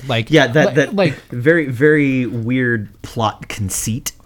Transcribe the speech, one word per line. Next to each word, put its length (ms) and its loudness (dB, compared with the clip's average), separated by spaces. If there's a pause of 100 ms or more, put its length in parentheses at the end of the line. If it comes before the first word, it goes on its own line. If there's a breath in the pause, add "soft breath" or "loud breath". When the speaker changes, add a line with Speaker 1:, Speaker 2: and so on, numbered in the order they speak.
Speaker 1:
Like, 240 -2
Speaker 2:
Yeah, 180 4
that, 200 4
Speaker 1:
li-, 60 -4
Speaker 2:
that 220 0
Speaker 1:
like, 180 0 (140)
Speaker 2:
very, 380 0
very 600 2
weird 760 -2
plot 460 -4
conceit. 640 -6 (140)